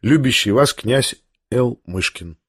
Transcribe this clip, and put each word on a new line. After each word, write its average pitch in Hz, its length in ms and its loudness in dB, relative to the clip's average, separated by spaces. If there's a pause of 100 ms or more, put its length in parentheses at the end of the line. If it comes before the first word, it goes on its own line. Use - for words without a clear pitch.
любящий 131 480 2
вас 135 240 4
князь 123 400 -2 (380)
Л. 120 340 0
Мышкин. 87 500 -8 (120)